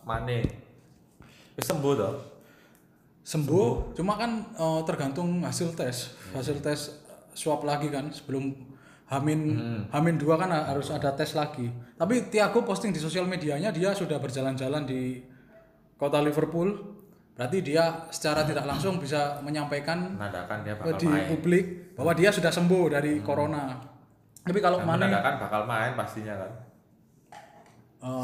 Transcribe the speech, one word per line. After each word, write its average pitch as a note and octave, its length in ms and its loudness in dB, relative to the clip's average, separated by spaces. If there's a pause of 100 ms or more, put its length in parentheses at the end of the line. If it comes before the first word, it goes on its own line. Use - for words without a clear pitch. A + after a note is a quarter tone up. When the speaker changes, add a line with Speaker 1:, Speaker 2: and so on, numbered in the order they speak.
Speaker 1:
Mane. A#2 400 -2 (1120)
Wis - 100 -6
sembuh C#3+ 300 2
toh? A2 200 0 (1080)
Speaker 2:
Sembuh, - 0 -
Speaker 1:
Sembuh. D#3 720 2
Speaker 2:
cuma F#3 200 0
kan, A3+ 160 -2 (200)
eh, D#3+ 320 0
tergantung E3+ 580 -2
hasil E3 320 -2
tes. B2+ 380 -4 (160)
Speaker 1:
Hmm. - 100 -14
Speaker 2:
Hasil C#3 220 -2
tes - 400 -4 (340)
swab D3+ 300 -2
lagi D3 260 0
kan C#3+ 220 -4
sebelum C3+ 600 -6 (340)
Hamin, D3+ 360 0 (120)
Speaker 1:
Hmm. A#2 280 -2 (100)
Speaker 2:
Hamin D#3+ 260 2
dua D3 180 4
kan F3+ 140 2
ha-, D#3 180 2
harus C#3 220 -2
Speaker 1:
Hmm. D#3 80 -4
Speaker 2:
ada C#3 160 0
tes D3+ 200 -2
lagi. C#3+ 360 -2 (260)
Tapi G#3+ 320 2
Thiago G#3 380 4
posting G3+ 260 0
di D#3 80 0
sosial D#3+ 260 -2
medianya D#3+ 440 -2
dia F3 240 2
sudah D#3+ 240 -2
berjalan-jalan C3+ 680 -2
di B2+ 360 -4 (720)
kota C#3+ 240 2
Liverpool. D#3 540 2 (600)
Berarti B2+ 280 -2
dia D#3+ 480 2
secara D3+ 340 0
tidak C#3+ 220 0
langsung D3 320 0
bisa D3 420 0
menyampaikan D3+ 760 -2
Speaker 1:
Menandakan G2+ 440 -4
dia G#2 140 -4
Speaker 2:
ke G2+ 80 -10
Speaker 1:
bakal D#3+ 140 0
Speaker 2:
di E3+ 100 0
Speaker 1:
main. D3 220 2
Speaker 2:
publik F3 360 4 (280)
bahwa D#3+ 200 2
dia F3 180 6
sudah E3+ 180 2
sembuh F3 420 4
dari D3 240 2
Speaker 1:
Hmm. D3 80 0
Speaker 2:
corona. D3 420 0 (760)
Tapi F3+ 180 0
kalau F3+ 220 4
Speaker 1:
Dan E3 80 0
Speaker 2:
Mane E3 140 4
Speaker 1:
menandakan G2+ 360 4
bakal G#2+ 260 0
main A#2 300 0
pastinya G#2+ 400 -6
kan. F#2 180 -8 (1500)
Speaker 2:
Eh. B2+ 80 -8 (140)